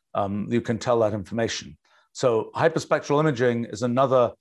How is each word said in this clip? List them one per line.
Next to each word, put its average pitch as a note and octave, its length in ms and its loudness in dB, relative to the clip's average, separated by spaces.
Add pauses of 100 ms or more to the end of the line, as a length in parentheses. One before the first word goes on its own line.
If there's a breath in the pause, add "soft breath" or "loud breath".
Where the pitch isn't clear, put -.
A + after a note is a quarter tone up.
(140)
um, G2+ 360 -4
you A#2 120 2
can A#2 160 -4
tell A#2+ 220 0
that G#2+ 140 2
information. G#2+ 600 -6 (380 soft breath)
So A2+ 420 0
hyperspectral D3+ 640 0
imaging B2 460 2
is A2 160 -10
another B2 600 2